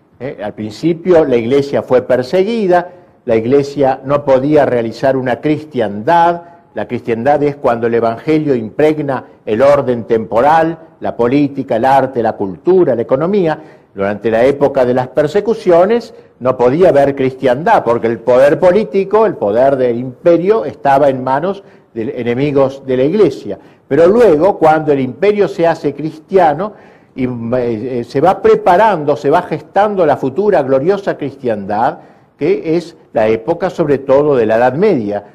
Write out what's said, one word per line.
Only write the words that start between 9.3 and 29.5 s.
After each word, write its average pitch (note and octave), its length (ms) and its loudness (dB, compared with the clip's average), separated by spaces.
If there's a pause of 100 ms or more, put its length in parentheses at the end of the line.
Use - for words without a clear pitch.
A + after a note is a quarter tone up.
el A2+ 160 0
orden B2+ 440 2
temporal, C3+ 720 0 (220)
la G2+ 160 -6
política, C3 600 -2
el A2+ 100 0
arte, C3 380 2
la A2 100 0
cultura, B2+ 640 0
la A#2 60 -4
economía. D#3 580 -2 (340)
Durante G3 380 -4
la A2+ 140 2
época C#3 400 2
de B2 80 0
las B2+ 160 -2
persecuciones G3+ 1040 0 (260)
no B2+ 180 -2
podía C#3+ 320 4
haber C#3 260 2
cristiandad, C3+ 680 0
porque A#2 240 0
el A2+ 120 -4
poder C#3 400 4
político, G3 680 2
el D#3+ 100 -2
poder A#2+ 420 0
del B2 200 0
imperio, E3+ 680 0
estaba C#3+ 440 0
en B2+ 140 -4
manos D3+ 400 -4 (300)
de A#2 280 -8
enemigos C3+ 640 -2
de B2+ 120 -2
la B2+ 60 2
iglesia. D3+ 560 -2 (280)
Pero D#3 200 4
luego, G3 500 4
cuando D#3 340 2
el C#3 80 0
imperio F#3+ 480 -2
se E3+ 200 -2
hace D3+ 260 -4
cristiano, D#3+ 800 -2 (420)
y, B2+ 120 -4 (300)
eh, A#2+ 500 -4
se C#3 140 -4
va F#3 200 2
preparando, G3 720 2
se C#3 140 -4
va E3+ 120 2
gestando F#3+ 640 -2